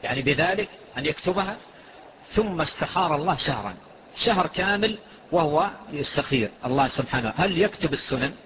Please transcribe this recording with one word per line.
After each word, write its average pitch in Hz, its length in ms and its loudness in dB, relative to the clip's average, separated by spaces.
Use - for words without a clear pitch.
يعني 127 180 -2
بذلك 170 460 0
أن 135 80 -4
يكتبها، 185 500 -2
ثم 202 280 0
استخار 156 540 0
الله 156 220 0
شهرا، 101 380 -2
شهر 190 300 2
كامل 202 520 0
وهو 165 380 4
يستخير 139 580 0
الله 131 220 2
سبحانه، 123 500 -2
هل 180 220 2
يكتب 190 340 2
السنن؟ 135 400 0